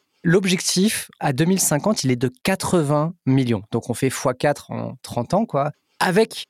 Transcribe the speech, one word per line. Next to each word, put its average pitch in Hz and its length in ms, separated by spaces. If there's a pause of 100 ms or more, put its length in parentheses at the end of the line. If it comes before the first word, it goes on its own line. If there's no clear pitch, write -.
(220)
L'objectif 185 880 (100)
à 147 120
deux 147 140
mille 185 140
cinquante, 160 440
il 131 60
est 127 60
de 123 140 (120)
quatre-vingts 156 720 (100)
millions. 123 460
Donc - 180
on 117 60
fait 135 160
fois 127 240
quatre - 360
en 117 300
trente - 320
ans, 220 140
quoi. 147 240 (340)
Avec 202 440